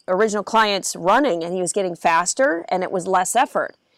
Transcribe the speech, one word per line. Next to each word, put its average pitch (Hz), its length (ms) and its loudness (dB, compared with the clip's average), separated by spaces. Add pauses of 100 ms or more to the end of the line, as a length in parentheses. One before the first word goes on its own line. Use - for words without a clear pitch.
original 202 360 0
client's 208 520 0
running, 190 480 2
and 175 120 -4
he 185 60 -2
was 170 120 -4
getting 185 220 -2
faster 180 720 0
and 185 140 -2
it - 80 -4
was 180 160 -4
less 190 280 0
effort. 233 400 0 (220)